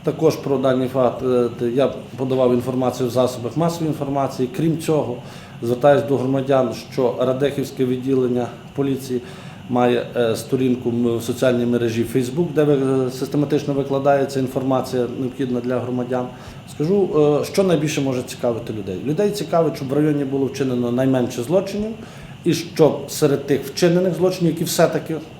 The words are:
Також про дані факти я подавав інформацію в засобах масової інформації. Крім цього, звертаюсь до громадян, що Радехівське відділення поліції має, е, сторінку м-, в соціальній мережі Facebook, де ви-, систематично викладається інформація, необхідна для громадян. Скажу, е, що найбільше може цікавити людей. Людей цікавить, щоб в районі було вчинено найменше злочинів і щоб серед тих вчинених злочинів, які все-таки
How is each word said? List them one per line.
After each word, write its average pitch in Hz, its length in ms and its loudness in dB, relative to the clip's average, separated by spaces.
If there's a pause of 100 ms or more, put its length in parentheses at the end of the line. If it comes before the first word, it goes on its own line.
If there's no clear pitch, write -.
Також 151 320 2
про 139 220 -2
дані 127 300 2
факти 123 880 0
я 127 180 2 (240)
подавав 131 360 2
інформацію 123 560 0
в - 20 -6
засобах 120 460 0
масової 165 320 0
інформації. 135 680 -2
Крім 160 200 0
цього, 143 380 0 (460)
звертаюсь 123 420 4
до 139 140 0
громадян, 131 560 2 (180)
що 127 280 0
Радехівське 131 680 0
відділення 127 640 0 (280)
поліції 131 460 -2 (480)
має, 123 360 4 (100)
е, 117 200 2
сторінку 123 540 0
м-, 117 280 0
в 113 60 -4
соціальній 120 420 2
мережі 117 400 2 (100)
Facebook, 131 300 0 (100)
де 151 80 4
ви-, 135 480 2
систематично 143 600 0
викладається 135 680 2
інформація, 127 680 0 (120)
необхідна 123 400 -2
для 123 200 -2
громадян. 123 480 -2 (480)
Скажу, 185 340 2 (320)
е, - 40 -2
що - 180 2
найбільше 151 380 2
може 127 220 -2
цікавити 117 500 -4
людей. 98 320 -6
Людей 196 260 0
цікавить, 170 440 0
щоб 135 140 -6
в 131 40 -2
районі 147 320 2
було 135 200 0
вчинено 123 460 -2
найменше 127 520 2
злочинів 196 480 -2 (520)
і 170 100 2
щоб - 540 4
серед 143 380 0
тих 139 200 0
вчинених 175 480 2
злочинів, 170 400 0
які - 100 -4
все-таки 160 520 0 (240)